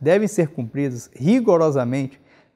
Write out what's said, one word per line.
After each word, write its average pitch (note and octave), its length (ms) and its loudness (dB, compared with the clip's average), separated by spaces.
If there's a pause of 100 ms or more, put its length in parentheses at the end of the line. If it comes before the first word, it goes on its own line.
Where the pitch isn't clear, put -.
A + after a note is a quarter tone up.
devem F#3 280 2
ser E3 200 -2
cumpridas B2 640 -8
rigorosamente C#3+ 1040 0 (360)